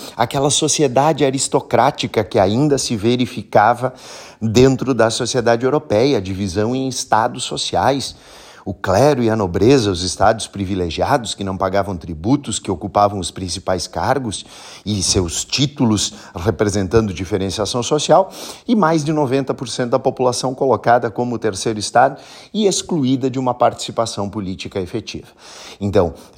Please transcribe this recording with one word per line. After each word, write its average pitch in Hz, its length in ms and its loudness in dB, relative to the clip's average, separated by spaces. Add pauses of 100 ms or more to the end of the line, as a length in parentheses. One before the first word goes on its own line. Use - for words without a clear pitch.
(160)
aquela 139 340 0
sociedade 143 760 2
aristocrática 131 960 0
que - 160 -2
ainda 127 400 4
se 131 160 -4
verificava 117 1000 2 (480)
dentro 123 540 4
da 113 160 4
sociedade 117 540 0
europeia, 131 540 2
a - 20 0
divisão 98 560 -2
em 131 100 -2
estados 123 560 -2
sociais. 107 720 -2 (500)
O - 80 -8
clero 123 520 2
e 110 40 4
a 110 60 2
nobreza, 104 560 4
os 90 140 -4
estados 101 420 0
privilegiados 95 880 -2
que - 80 -10
não 95 140 -4
pagavam 95 400 -2
tributos, 98 640 -2
que - 100 -6
ocupavam 101 480 0
os 82 100 -6
principais 92 600 -6
cargos 113 560 -4 (420)
e 101 160 -2
seus - 420 -2
títulos 120 680 0 (180)
representando 101 800 0
diferenciação 95 680 -4
social, 151 480 2 (380)
e 233 80 2
mais 165 260 2
de 151 100 -2
noventa 139 400 0
por 127 160 -8
cento 123 220 -4
da 131 80 2
população 127 560 -2
colocada 120 560 2
como 120 240 -4
o 110 60 -8
terceiro 107 400 -4
estado 135 400 2 (340)
e 202 140 2
excluída 135 600 0
de 123 80 -4
uma 127 160 -2
participação 113 800 -2
política 95 500 -8
efetiva. - 460 -10 (540)
Então, 98 340 2 (240)